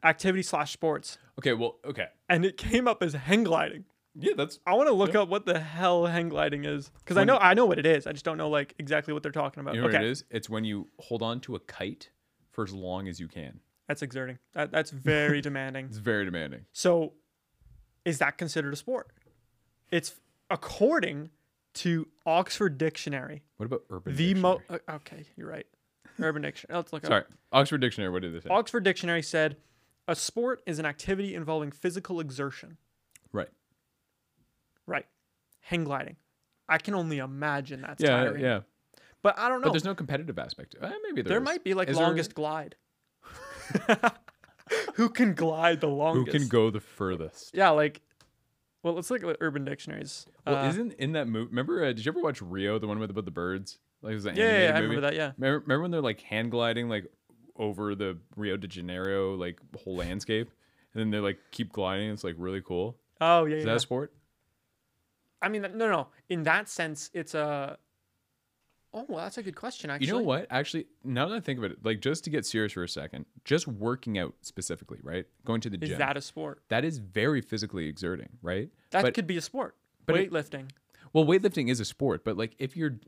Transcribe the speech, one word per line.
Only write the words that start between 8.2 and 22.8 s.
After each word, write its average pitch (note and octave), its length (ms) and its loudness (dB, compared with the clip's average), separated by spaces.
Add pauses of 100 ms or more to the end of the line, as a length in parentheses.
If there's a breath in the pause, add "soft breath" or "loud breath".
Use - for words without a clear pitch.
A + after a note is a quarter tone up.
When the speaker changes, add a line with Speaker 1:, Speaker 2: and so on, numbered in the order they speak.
Speaker 1:
don't D#3+ 120 -2
know, D#3 120 0
like, D3 280 0
exactly D3 360 -2
what D3 80 -4
they're D3 100 -6
talking D3 300 -4
about. C#3 120 -4
Speaker 2:
You A2+ 80 0
know - 60 4
Speaker 1:
Okay. A2 100 6
Speaker 2:
what G#2+ 60 2
it A2+ 60 0
is? C#3 200 -6
It's A2 200 -6
when A2 140 -2
you G#2 240 -4 (100)
hold A#2 240 -6
on A#2 200 -4
to B2+ 140 -8
a - 40 -12
kite - 500 -10 (420)
for A2+ 120 -6
as F#2+ 100 -8
long F#2 340 -6
as E2 100 -8
you E2+ 100 -10
can. C#2+ 320 -14 (280)
Speaker 1:
That's D3 140 -6
exerting. B2+ 360 -8 (140)
That, D3+ 200 -4
that's D#3 180 0
very D3 500 2
Speaker 2:
<laughs> - 20 -2
Speaker 1:
demanding. C3+ 440 -6
Speaker 2:
It's A2 120 -12
very G#2+ 280 0
demanding. D#2 460 -6
Speaker 1:
So, E3+ 420 2 (880)
is D#3 140 -2
that D3 200 2
considered D3+ 340 -4
a C#3+ 40 -6
sport? - 340 -6 (800)
It's - 240 0 (340)
according F3+ 840 0 (440)
to E3 320 0 (180)
Oxford E3+ 540 2
Dictionary. C#3+ 640 -4 (160)